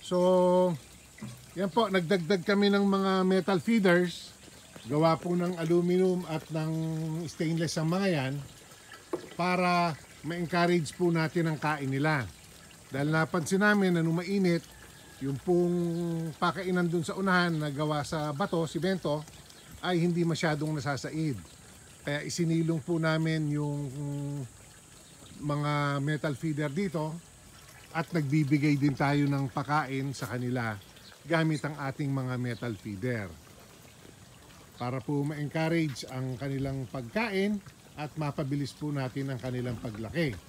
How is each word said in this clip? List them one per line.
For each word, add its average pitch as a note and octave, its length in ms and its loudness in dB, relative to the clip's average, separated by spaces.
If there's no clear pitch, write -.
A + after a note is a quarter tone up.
So, F3+ 720 4
yan F#3+ 140 -2
po, A3+ 180 2
nagdagdag F3+ 560 2
kami G3+ 240 4
ng G3+ 140 4
mga G3 420 2
metal F#3+ 320 2
feeders. F3+ 720 2
Gawa D#3 320 4
po F3 160 -2
ng F3 240 0
aluminum F3+ 720 2
at D#3+ 220 -4
ng D#3+ 200 -2
stainless D#3+ 540 -2
ang D#3+ 100 2
mga F#3+ 220 2
yan C3+ 220 0
para F3+ 600 2
ma-encourage E3+ 760 0
po F3 140 2
natin E3 400 2
ang D#3 100 -2
kain D3 300 -2
nila. C#3 400 0
Dahil C#3+ 160 0
napansin D#3+ 560 2
namin G3 320 4
na E3 80 2
nung E3 160 0
mainit, F3+ 420 2
yung C#3 160 -2
pong F3 340 4
pakainan F3+ 560 0
dun E3+ 100 2
sa F#3 140 -6
unahan F3+ 400 2
na D3+ 160 -2
gawa D3 320 0
sa D3+ 320 -4
bato, F#3 320 0
simento, D#3 560 -2
ay F3+ 160 -2
hindi E3+ 320 2
masyadong D#3 480 0
nasasaid. C#3+ 640 -4
Kaya C#3+ 160 -2
isinilong E3 640 0
po E3+ 160 0
namin D#3+ 480 2
yung D3 400 -2
mga D3 640 0
metal D3+ 320 -2
feeder D3+ 320 -2
dito D#3+ 480 -2
at D#3+ 160 -4
nagbibigay D3 640 4
din C#3 160 4
tayo C#3+ 320 2
ng C#3 240 0
pakain C#3 640 -2
sa A#2+ 160 -8
kanila A#2+ 480 -4
gamit D#3+ 400 2
ang D3 160 -6
ating C#3 300 -2
mga B2+ 260 -2
metal A#2+ 400 -4
feeder. A2 480 -4
Para B2+ 240 -6
po C#3+ 240 -2
ma-encourage D#3 800 -2
ang C3 320 -6
kanilang C3+ 480 -4
pagkain G3 720 -2
at D3 160 -8
mapabilis C#3+ 560 -2
po D3+ 240 -6
natin C3+ 400 -4
ang A#2+ 80 -8
kanilang B2 380 -4
paglaki. A2+ 560 -4